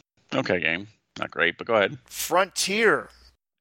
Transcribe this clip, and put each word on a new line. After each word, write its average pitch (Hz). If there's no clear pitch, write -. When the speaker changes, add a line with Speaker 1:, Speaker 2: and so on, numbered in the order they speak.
Speaker 1:
okay 104
game. 85
Not -
great, 85
but -
go 117
ahead. 107
Speaker 2:
Frontier. 185